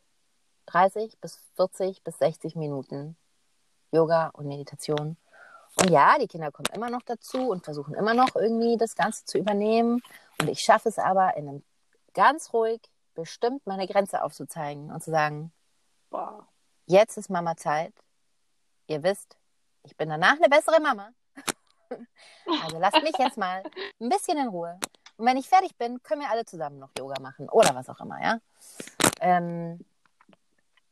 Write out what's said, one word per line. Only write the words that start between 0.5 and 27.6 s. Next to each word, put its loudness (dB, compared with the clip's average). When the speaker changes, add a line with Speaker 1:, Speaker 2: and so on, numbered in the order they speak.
Speaker 1:
dreißig 0
bis -16
vierzig -2
bis -12
sechzig -2
Minuten -8
Yoga 4
und -10
Meditation. -6
Und 4
ja, 8
die -2
Kinder -10
kommen -8
immer -6
noch -6
dazu -4
und -4
versuchen -8
immer 0
noch 4
irgendwie 2
das -2
Ganze -2
zu -4
übernehmen. 2
Und 0
ich -6
schaffe 4
es -4
aber, 2
in -10
einem -12
ganz 2
ruhig, 0
bestimmt -6
meine -6
Grenze 0
aufzuzeigen -8
und -12
zu -10
sagen, 0
Speaker 2:
Boah. -12
Speaker 1:
„Jetzt 4
ist -12
Mama -2
Zeit. -4
Ihr -4
wisst, -4
ich -20
bin -4
danach 4
eine 4
bessere 4
Mama. -4
<laughs> -14
Also -8
lasst 4
mich -2
jetzt 0
mal -4
ein -4
bisschen 0
in -2
Ruhe. -8
Und -6
wenn 4
ich -6
fertig 4
bin, -6
können -4
wir -6
alle -2
zusammen -10
noch -20
Yoga -10
machen -14
oder 6